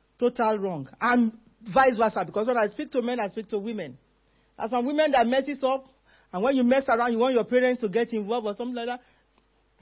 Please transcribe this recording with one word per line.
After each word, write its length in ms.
Total 400
wrong. 300
And 320
vice 240
versa, 300
because 200
when 100
I 120
speak 240
to 100
men, 180
I 80
speak 200
to 100
women. 400
There 100
are 20
some 180
women 260
that 140
messes 360
up, 220
and 100
when 140
you 80
mess 240
around, 240
you 60
want 160
your 100
parents 380
to 60
get 240
involved 340
or 80
something 200
like 120
that. 140